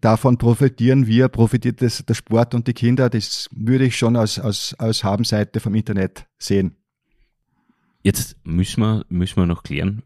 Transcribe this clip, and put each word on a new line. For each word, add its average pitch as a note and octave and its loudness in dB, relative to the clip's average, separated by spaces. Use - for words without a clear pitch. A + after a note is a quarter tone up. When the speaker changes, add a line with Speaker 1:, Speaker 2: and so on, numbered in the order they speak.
Speaker 1:
davon A#2+ 2
profitieren B2 2
wir, A#2 4
profitiert A#2 0
das, A2+ -2
der A2+ -2
Sport A#2 0
und A#2 -2
die A#2+ -2
Kinder. B2 2
Das - -6
würde B2+ 0
ich B2 0
schon A#2+ 2
als, A2 0
als, - -6
als A2 -2
Habenseite G#2 -2
vom G#2+ -4
Internet G2 -4
sehen. G2 -2
Speaker 2:
Jetzt - -2
müssen F2+ -2
wir, A2 0
müssen F2+ -4
wir F#2 2
noch E2+ -2
klären, F#2 -6